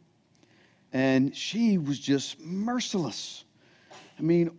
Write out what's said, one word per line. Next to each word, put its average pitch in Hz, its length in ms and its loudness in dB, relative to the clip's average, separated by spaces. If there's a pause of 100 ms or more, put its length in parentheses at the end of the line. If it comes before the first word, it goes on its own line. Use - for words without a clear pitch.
(920)
and 131 420 2
she 214 420 2
was 139 220 -2
just 139 400 -2
merciless. 190 1040 -4 (720)
I - 40 -8
mean, 170 380 4